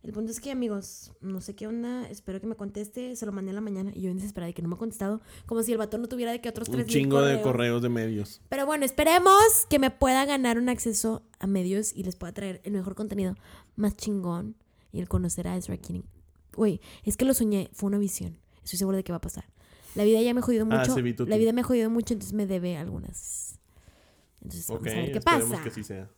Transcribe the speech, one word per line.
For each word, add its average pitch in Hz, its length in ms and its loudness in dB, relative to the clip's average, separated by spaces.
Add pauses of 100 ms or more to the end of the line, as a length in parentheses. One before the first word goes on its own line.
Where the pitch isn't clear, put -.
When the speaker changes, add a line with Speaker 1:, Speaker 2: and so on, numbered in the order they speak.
Speaker 1:
El 220 100 -12
punto 220 180 -6
es 226 100 -10
que, 277 100 -10
amigos, 220 600 -6 (120)
no 190 180 -6
sé 202 160 -12
qué 214 100 -10
onda. 240 440 -6
Espero 190 280 -10
que 202 80 -10
me 226 80 -6
conteste. 208 600 -10
Se 233 80 -10
lo 208 80 -6
mandé 190 180 -6
en 190 40 -6
la 208 80 -6
mañana 196 320 -6
y - 80 -10
yo 185 80 -2
en 180 60 -4
desesperada 190 320 -8
de 175 60 -8
que - 60 -8
no 170 80 -4
me 175 60 -2
ha 175 40 -12
contestado. 214 440 -4 (240)
Como 226 160 -2
si 233 100 0
el 220 60 0
vato 214 180 -4
no 233 100 -4
tuviera 240 260 -4
de 240 100 -6
que 240 80 -6
otros 226 180 -8
Speaker 2:
Un 120 60 -4
Speaker 1:
tres 127 120 0
mil 226 80 -4
Speaker 2:
chingo 139 280 6
de 139 180 4
Speaker 1:
correos. - 20 -2
Speaker 2:
correos 120 400 2
de 123 60 2
medios. 113 640 -2
Speaker 1:
Pero 277 160 -2
bueno, 294 180 0
esperemos 349 560 8 (300)
que 294 80 6
me 262 120 4
pueda 262 360 4
ganar 254 320 2
un 247 100 2
acceso 226 540 -2 (160)
a - 80 -4
medios 196 500 0
y 196 80 -8
les 180 120 -6
pueda 175 180 -12
traer 190 300 -8
el 202 100 -6
mejor 190 200 -4
contenido 196 420 -4 (380)
más 202 220 0
chingón 196 580 -4 (380)
y - 80 -6
el 180 80 -6
conocer 175 400 -2
a 180 80 -4
Ezra 180 220 -8
Keating. 175 260 -10 (500)
Güey, 208 280 0 (220)
es 208 120 -2
que 254 80 0
lo 269 80 4
soñé, 214 400 0
fue - 140 -4
una 202 120 0
visión. 180 380 -4 (260)
Estoy - 160 -8
segura 190 200 0
de 190 60 -4
que 180 80 -6
va 170 40 -4
a 160 60 -8
pasar. - 240 -12 (480)
La 208 100 2
vida 220 160 8
ya 240 140 4
me 247 60 2
ha - 20 -2
jodido 233 280 2
Speaker 2:
Ah, 170 100 4
Speaker 1:
mucho. 247 140 4
Speaker 2:
sí, 131 60 2
vi 127 140 2
tu - 100 -2
Speaker 1:
La - 60 -2
Speaker 2:
tweet. 214 80 4
Speaker 1:
vida 226 160 6
me 247 80 2
ha - 20 2
jodido 233 240 2
mucho, 233 240 0
entonces 202 220 -6
me 208 120 0
debe 180 300 -2
algunas. - 840 -10 (840)
Entonces, - 260 -10
vamos - 140 -6
Speaker 2:
Ok, - 60 -4
Speaker 1:
a - 60 -2
ver - 180 -2
qué 220 60 -2
Speaker 2:
esperemos - 320 4
Speaker 1:
pasa. - 140 -4
Speaker 2:
que - 60 -4
sí 110 120 -10
sea. 98 340 -10